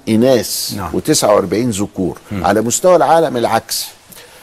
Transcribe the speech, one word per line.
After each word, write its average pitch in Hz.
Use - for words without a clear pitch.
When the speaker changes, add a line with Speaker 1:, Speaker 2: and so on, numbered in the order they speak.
Speaker 1:
إناث 113
Speaker 2:
نعم. 90
Speaker 1:
وتسعة 107
وأربعين 98
ذكور. 95
Speaker 2:
مم. 92
Speaker 1:
على 101
مستوى 147
العالم 151
العكس. 110